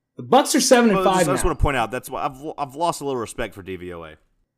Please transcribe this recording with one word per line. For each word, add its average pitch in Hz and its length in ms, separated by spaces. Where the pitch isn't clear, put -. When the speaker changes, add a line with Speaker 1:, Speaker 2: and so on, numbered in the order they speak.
Speaker 1:
the 131 60
Bucs 254 320
are 277 60
seven 233 300
and 190 80
five 185 60
Speaker 2:
Well, 190 100
I 185 40
just, 170 100
I 185 40
just 185 120
Speaker 1:
now. 180 40
Speaker 2:
wanna 156 120
point 143 160
out, 113 140
that's 123 180
why 127 160
I've, 135 160
I've 135 200
lost 165 240
a 147 40
little 135 160
respect 110 320
for 98 100
D 92 120
V 87 180
O 82 120
A. 78 100